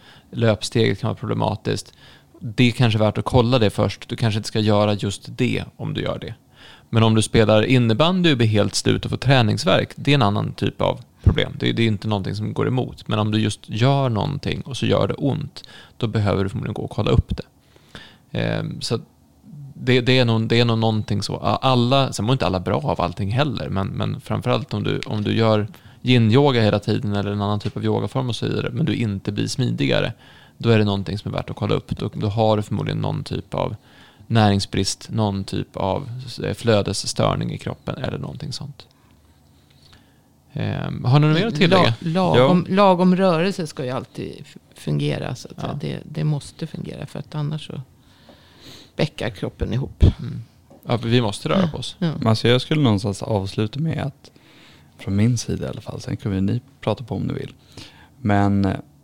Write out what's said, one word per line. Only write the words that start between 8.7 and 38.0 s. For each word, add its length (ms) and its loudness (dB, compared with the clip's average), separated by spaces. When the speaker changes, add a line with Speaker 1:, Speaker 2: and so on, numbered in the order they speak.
Speaker 1:
slut 300 0
och 60 -6
får 60 -2
träningsvärk, 800 2
det 160 0
är 40 6
en 60 4
annan 320 0
typ 280 -4
av 180 0
problem. 360 2
Det 100 0
är, 40 0
det 100 0
är 40 4
inte 200 -2
någonting 280 -2
som 180 -6
går 140 -2
emot. 400 -4
Men 120 0
om 120 0
du 80 2
just 300 -4
gör 400 2
någonting 520 -2
och 160 -10
så 80 -2
gör 220 2
det 60 -2
ont, 500 -4
då 100 -2
behöver 360 0
du 60 -2
förmodligen 240 -6
gå 80 -8
och 80 -6
kolla 220 -2
upp 260 2
det. 60 -8
Ehm, 420 -4
så 180 -4
det, 280 2
det 180 4
är 60 4
nog, 220 2
det 120 2
är 60 4
nog 120 2
någonting 460 0
så. 120 -4
A-, 260 -2
alla, 520 2
sen 120 -4
mår 80 2
inte 120 0
alla 140 0
bra 200 -2
av 220 -2
allting 300 -4
heller, 380 -2
men, 180 -2
men 340 -4
framförallt 520 -2
om 100 -4
du, 220 -2
om 180 -4
du 120 0
gör 320 2
yin-yoga 600 4
hela 180 4
tiden 360 -2
eller 160 -2
en 100 -2
annan 180 0
typ 180 -6
av 80 -4
yogaform 440 -2
och 60 -4
så 120 -4
vidare, 240 -2
men 140 -2
du 100 0
inte 360 -2
blir 160 -2
smidigare, 640 0
då 120 0
är 80 6
det 80 4
någonting 320 -2
som 160 -8
är 40 -6
värt 120 -6
att 60 -10
kolla 200 -2
upp. 220 -4
Då, 160 -6
då 140 -4
har 300 2
du 60 -2
förmodligen 380 -4
någon 220 -4
typ 300 -8
av 220 -4
näringsbrist, 840 2
någon 320 -2
typ 340 -8
av 320 -2
s-, 300 -6
flödesstörning 960 0
i 40 -8
kroppen 380 -8
eller 220 -6